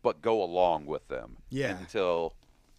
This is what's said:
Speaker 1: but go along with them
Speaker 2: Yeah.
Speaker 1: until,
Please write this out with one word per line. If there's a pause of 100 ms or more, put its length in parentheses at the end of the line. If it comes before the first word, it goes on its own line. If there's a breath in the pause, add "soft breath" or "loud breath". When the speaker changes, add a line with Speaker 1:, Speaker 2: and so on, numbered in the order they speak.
Speaker 1:
but
go
along
with
them (140)
Speaker 2:
Yeah.
Speaker 1:
until, (440)